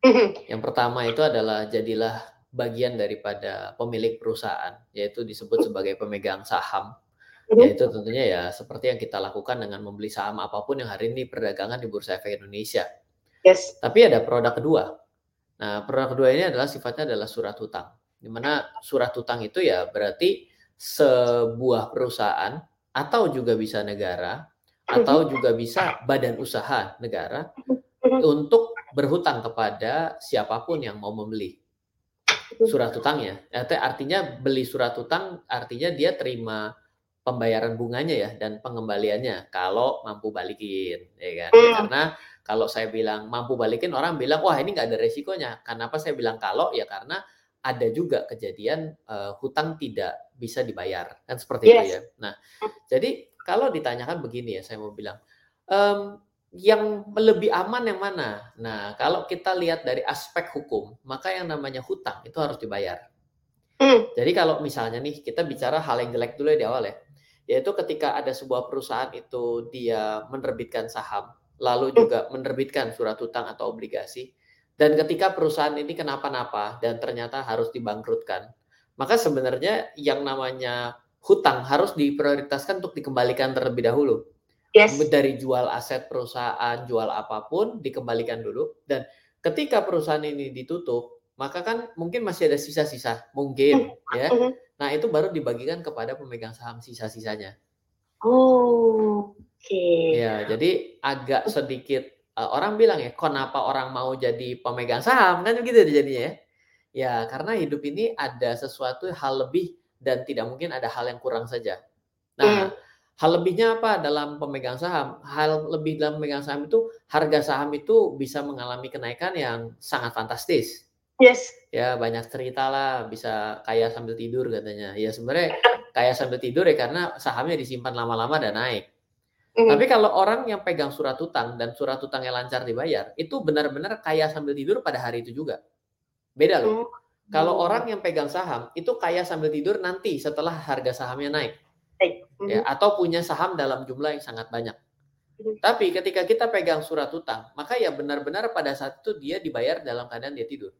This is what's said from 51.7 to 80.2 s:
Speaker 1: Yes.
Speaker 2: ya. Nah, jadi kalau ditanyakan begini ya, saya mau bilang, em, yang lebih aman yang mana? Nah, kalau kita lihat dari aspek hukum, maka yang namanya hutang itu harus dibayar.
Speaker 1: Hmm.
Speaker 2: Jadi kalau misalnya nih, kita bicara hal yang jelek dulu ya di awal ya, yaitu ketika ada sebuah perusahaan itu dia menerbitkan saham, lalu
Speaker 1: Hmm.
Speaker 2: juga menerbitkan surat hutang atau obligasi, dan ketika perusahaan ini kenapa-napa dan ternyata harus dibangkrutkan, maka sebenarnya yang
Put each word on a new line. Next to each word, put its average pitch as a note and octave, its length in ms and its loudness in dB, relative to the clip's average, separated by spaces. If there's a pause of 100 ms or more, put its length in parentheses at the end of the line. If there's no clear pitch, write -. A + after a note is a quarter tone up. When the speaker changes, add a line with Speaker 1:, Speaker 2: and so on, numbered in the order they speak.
Speaker 1:
Yes. G3+ 140 4
Speaker 2:
ya. F2+ 100 -4 (180)
Nah, G2+ 140 -8 (540)
jadi - 240 2 (260)
kalau A3+ 320 0
ditanyakan C3+ 520 -4
begini A#2+ 360 -8
ya, F#2 60 -10
saya G#2+ 160 -14
mau G#2+ 120 -12
bilang, G#2 280 -14 (480)
em, G3+ 500 2 (340)
yang G#3 600 2
lebih G#3+ 380 4
aman G#3+ 340 -2
yang G3+ 140 -2
mana? D3 580 -6
Nah, G#2+ 400 -10
kalau D#3 300 0
kita F#3+ 260 -4
lihat E3 320 -2
dari B2+ 160 -2
aspek - 480 -6
hukum, - 540 -6
maka C3 260 -8
yang F#3 160 -4
namanya C#3 380 -6
hutang - 420 -10
itu - 140 -12
harus C#3 180 -2
dibayar. G2 400 -6 (800)
Speaker 1:
Hmm. B3+ 360 8
Speaker 2:
Jadi C3 200 2
kalau E3+ 260 4
misalnya A#2+ 380 -4
nih, C#3+ 240 -8
kita - 240 -4
bicara C3+ 320 -2
hal C3 240 -2
yang A#2+ 100 -2
jelek A#2+ 240 -4
dulu C#3+ 140 -2
ya D3+ 80 6
di A#2 80 2
awal A#2 200 -2
ya, G2 120 -8 (540)
yaitu B2+ 240 2
ketika D3+ 400 -2
ada - 160 -4
sebuah B2+ 340 -4
perusahaan B2+ 460 -6
itu A#2+ 580 -6
dia G#2+ 580 -2
menerbitkan A#2+ 600 -6
saham, G#2 420 -8 (300)
lalu B2+ 320 0
Speaker 1:
Hmm. C3+ 80 6
Speaker 2:
juga A3 200 6 (100)
menerbitkan C3 640 -4
surat A2 260 -4
hutang A#2 260 -6
atau G#2+ 240 -8
obligasi, A2 640 -10 (400)
dan D3+ 220 6
ketika E3 360 2
perusahaan D3+ 440 0
ini D3 180 -6
kenapa-napa C3+ 840 -6
dan A#2 180 -2
ternyata A#2+ 440 -6
harus A#2 280 -2
dibangkrutkan, A2+ 800 -6 (460)
maka - 220 0
sebenarnya C#3 800 0
yang C#3+ 280 0